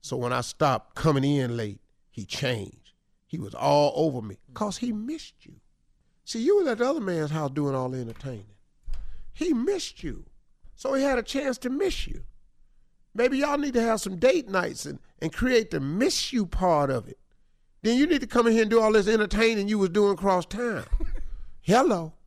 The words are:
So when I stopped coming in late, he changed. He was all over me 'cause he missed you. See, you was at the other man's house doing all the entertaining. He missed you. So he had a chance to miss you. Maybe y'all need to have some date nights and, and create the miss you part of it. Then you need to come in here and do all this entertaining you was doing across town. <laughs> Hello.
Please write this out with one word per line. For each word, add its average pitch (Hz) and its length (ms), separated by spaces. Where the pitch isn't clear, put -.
So - 160
when 123 140
I 123 100
stopped - 520
coming 139 300
in 135 340
late, 107 220
he 107 140
changed. - 680
He - 140
was - 160
all 147 400
over 143 260
me 101 160
'cause 202 240
he 247 160
missed 240 540
you. - 80
See, 226 200
you 381 140
was 370 100
at 233 100
the 240 100
other 302 140
man's 170 300
house 151 180
doing 143 240
all 127 160
the 131 80
entertaining. 113 560
He 339 180
missed 320 520
you. - 220
So 269 180
he 269 80
had 269 160
a 233 60
chance 269 340
to 247 140
miss 339 340
you. - 160
Maybe 254 240
y'all 285 180
need 285 160
to 240 80
have 226 180
some 190 180
date 269 300
nights 185 380
and, 143 140
and 160 100
create 240 380
the 160 80
miss 175 520
you 226 140
part 160 460
of 117 160
it. - 100
Then 233 160
you 277 80
need 311 160
to 226 60
come 240 180
in 233 80
here 226 80
and 214 80
do 226 120
all 214 120
this 208 140
entertaining 214 640
you 214 100
was 190 100
doing 202 240
across 185 320
town. 220 400
<laughs> - 380
Hello. 196 520